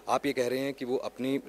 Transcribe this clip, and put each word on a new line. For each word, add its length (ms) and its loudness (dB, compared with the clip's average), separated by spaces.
आप 160 2
ये 80 2
कह 140 2
रहे 120 0
हैं 140 -2
कि 120 -8
वो 120 2
अपनी 520 -2